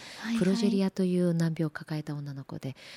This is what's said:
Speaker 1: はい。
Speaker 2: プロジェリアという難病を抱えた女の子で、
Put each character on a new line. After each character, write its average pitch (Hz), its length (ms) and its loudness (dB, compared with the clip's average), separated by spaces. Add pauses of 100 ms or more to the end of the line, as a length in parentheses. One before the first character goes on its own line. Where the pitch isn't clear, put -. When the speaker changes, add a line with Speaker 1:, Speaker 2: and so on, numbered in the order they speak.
(200)
Speaker 1:
は 220 140 -6
い。 226 60 0
Speaker 2:
プ 185 60 4
ロ 190 80 4
ジ 220 140 2
ェ - 20 4
リ 196 160 4
ア 190 60 2
と 190 120 0
い 180 160 4
う 175 140 4
難 165 240 2
病 165 80 2
を 151 40 0
抱 - 280 -6
え 151 60 -4
た 147 120 -8
女 143 180 -8
の 135 120 -12
子 156 140 -10
で、 131 180 -8 (200)